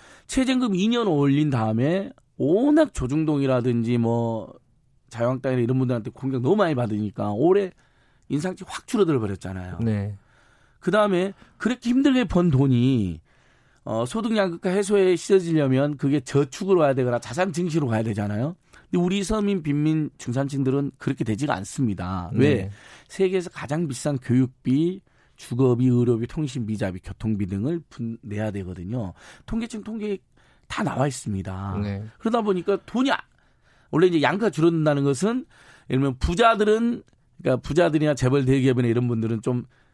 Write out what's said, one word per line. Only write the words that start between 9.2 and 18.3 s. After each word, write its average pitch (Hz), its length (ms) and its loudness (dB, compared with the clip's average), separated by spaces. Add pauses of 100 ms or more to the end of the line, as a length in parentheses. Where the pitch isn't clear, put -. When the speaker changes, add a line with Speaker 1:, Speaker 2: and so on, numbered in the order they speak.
Speaker 2:
네. 104 360 -2 (600)
Speaker 1:
그다음에 196 540 2 (240)
그렇게 233 320 -2
힘들게 254 340 4
번 180 260 2
돈이, 123 680 2 (640)
어, 113 220 -2
소득 220 320 -2
양극화 185 320 -2
해소에 190 480 2
씻어지려면 147 800 2
그게 143 240 0
저축으로 170 580 0
가야 143 140 4
되거나 123 260 0
자산 175 320 -4
증시로 156 360 -2
가야 113 160 0
되잖아요. 107 520 -4 (280)